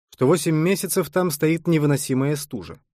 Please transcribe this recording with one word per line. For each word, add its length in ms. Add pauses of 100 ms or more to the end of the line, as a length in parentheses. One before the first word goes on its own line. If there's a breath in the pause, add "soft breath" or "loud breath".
что 180
восемь 280
месяцев 540
там 220
стоит 360
невыносимая 680
стужа. 460 (120)